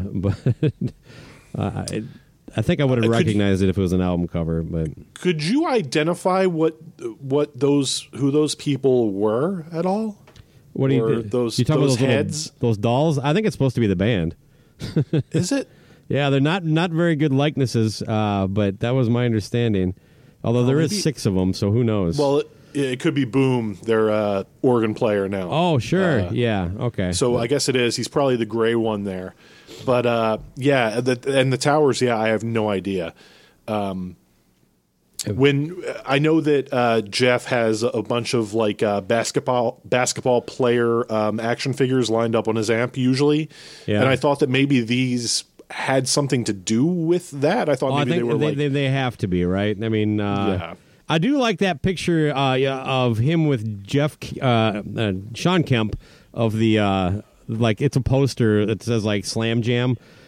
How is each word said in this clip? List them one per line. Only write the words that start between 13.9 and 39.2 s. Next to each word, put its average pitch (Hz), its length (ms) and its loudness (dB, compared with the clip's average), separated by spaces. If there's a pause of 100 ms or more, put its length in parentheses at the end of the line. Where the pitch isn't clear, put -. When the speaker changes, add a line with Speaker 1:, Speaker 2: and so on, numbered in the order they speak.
Speaker 1:
band. 90 400 0 (440)
<laughs> - 520 -2
Speaker 2:
Is 170 220 -2
it? 269 160 -4 (400)
Speaker 1:
Yeah, 139 200 0
they're 139 120 2
not, 165 240 0
not 160 260 2
very 165 240 2
good 143 180 2
likenesses, 131 720 0
uh, 104 420 2
but 101 320 0
that 120 100 0
was 127 180 2
my 120 160 2
understanding. 110 720 0 (480)
Although 120 160 2
Speaker 2:
Oh, 123 60 4
Speaker 1:
there 139 160 2
is 156 100 0
Speaker 2:
maybe 202 100 -4
Speaker 1:
six - 240 -2
of 101 100 2
'em, 92 180 2
so 101 180 0
who 120 120 2
knows? 104 360 0
Speaker 2:
Well, 143 200 2
it, 147 80 -6 (260)
it 131 260 -2
could 160 160 0
be 139 80 0
Boom, 120 600 0
their, 110 280 2
uh, 104 320 0 (180)
organ 117 320 2
player 104 360 0
now. 95 200 -4
Speaker 1:
Oh, 160 300 2
sure. 165 440 0
Speaker 2:
Uh, 90 100 -4
Speaker 1:
Yeah, 107 440 0
okay. 107 360 -2
Speaker 2:
so 120 200 0
Speaker 1:
But 120 60 0
Speaker 2:
I 117 80 -4
guess 143 220 0
it 127 80 0
is. 120 180 0
He's 117 140 -6
probably 139 260 2
the 113 100 0
gray 113 300 0
one 110 300 -2
there. 92 280 -8 (520)
But, 123 200 2
uh, 113 340 0 (180)
yeah, 123 420 2
the, 127 180 0 (220)
and 131 140 2
the 123 40 -2
towers, 147 440 2
yeah, 120 180 2
I 110 100 0
have 107 140 0
no 113 260 0
idea. 92 440 -4 (540)
Um, 95 500 -6 (1080)
Speaker 1:
Have 104 120 -4
Speaker 2:
when, 143 440 2 (240)
I 139 140 2
know 156 220 4
that, 143 300 0
uh, 120 300 2
Jeff 123 440 0
has 113 360 0
a 120 220 -2
bunch 117 320 -4
of, 107 180 -2
like, 107 300 0
uh, 104 180 0
basketball, 117 840 -2